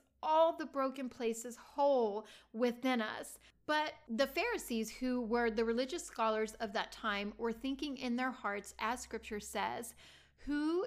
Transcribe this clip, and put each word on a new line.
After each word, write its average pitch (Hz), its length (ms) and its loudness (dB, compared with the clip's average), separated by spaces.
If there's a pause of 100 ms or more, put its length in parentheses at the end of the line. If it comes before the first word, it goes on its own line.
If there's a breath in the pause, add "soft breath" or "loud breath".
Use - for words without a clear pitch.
(220)
all 330 340 6
the 320 100 -4
broken 262 420 -2
places 226 480 -4
whole 240 720 4 (260 loud breath)
within 240 480 2
us. - 380 -6 (280 loud breath)
But 302 280 2 (140)
the 233 180 2
Pharisees, 269 640 0
who 254 320 0
were 233 280 2
the 226 140 2
religious 262 400 0
scholars 220 560 0
of 208 140 -4
that 202 180 -2
time, 208 460 -2
were 226 140 0
thinking 269 440 -4
in 240 180 -2
their 254 160 0
hearts, 202 480 -4
as 240 220 -2
scripture 220 400 -8
says, 220 540 -4 (500 loud breath)
"Who 311 420 0